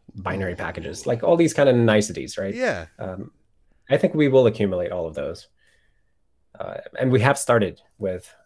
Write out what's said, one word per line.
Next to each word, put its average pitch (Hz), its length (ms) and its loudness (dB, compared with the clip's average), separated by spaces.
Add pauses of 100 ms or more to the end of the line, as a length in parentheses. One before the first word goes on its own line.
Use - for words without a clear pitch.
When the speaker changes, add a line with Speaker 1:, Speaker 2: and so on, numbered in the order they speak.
(160)
Speaker 1:
binary 92 360 -6
Speaker 2:
Ooh. 85 40 -8
Speaker 1:
packages, 82 500 -10
like, 120 160 -2
all 170 140 4
these 165 180 2
kind 139 140 4
of 123 80 6
niceties, 107 600 2
right? 98 180 -6
Speaker 2:
Yeah. 214 320 -4 (120)
Speaker 1:
Um, 92 340 -12 (560)
I 139 80 2
think - 180 0
we 151 140 2
will 131 180 6
accumulate 92 460 0
all 87 140 -6
of 80 80 -12
those. 76 340 -10 (1080)
Uh, - 200 -10 (200)
and 131 120 0
we 123 100 4
have 139 180 2
started 107 420 0 (180)
with, 92 340 -8 (140)